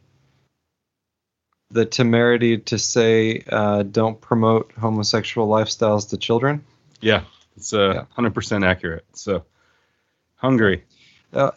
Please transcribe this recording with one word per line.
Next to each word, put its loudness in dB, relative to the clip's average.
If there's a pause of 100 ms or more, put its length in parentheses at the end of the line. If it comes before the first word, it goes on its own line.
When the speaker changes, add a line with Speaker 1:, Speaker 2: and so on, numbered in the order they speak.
(1700)
Speaker 1:
the 0
temerity 2
to -4
say, 0
uh, 0
"Don't -2
promote 0
homosexual -2
lifestyles 0
to -6
children." -2 (360)
Speaker 2:
Yeah, 0 (320)
it's, -12
uh, 2
Speaker 1:
Yeah. -6
Speaker 2:
hundred -2
percent -2
accurate. -2 (100)
So, -6 (920)
Hungary. 2 (480)
Speaker 1:
Uh, 0